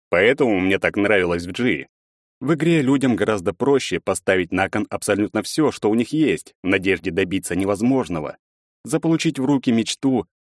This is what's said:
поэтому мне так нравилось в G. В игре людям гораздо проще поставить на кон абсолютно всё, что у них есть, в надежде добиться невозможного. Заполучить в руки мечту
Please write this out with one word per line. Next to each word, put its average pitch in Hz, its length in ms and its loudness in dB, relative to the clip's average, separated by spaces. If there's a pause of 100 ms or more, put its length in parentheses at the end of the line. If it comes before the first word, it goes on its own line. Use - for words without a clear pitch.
поэтому 110 500 4
мне 95 220 2
так 87 160 -2
нравилось 90 500 2
в 92 60 -10
G. 92 340 -2 (540)
В 139 140 -2
игре 156 280 2
людям 131 320 2
гораздо 98 400 -2
проще 123 460 0
поставить 92 500 0
на 92 180 0
кон 104 220 -4
абсолютно 104 540 -2
всё, 147 260 0
что 107 200 -2
у 107 40 2
них 117 180 -2
есть, 143 420 -2 (100)
в - 20 -8
надежде 92 460 0
добиться 92 420 -2
невозможного. 98 840 -2 (480)
Заполучить 160 540 -2
в 131 60 -2
руки 135 260 0
мечту 117 560 -2 (300)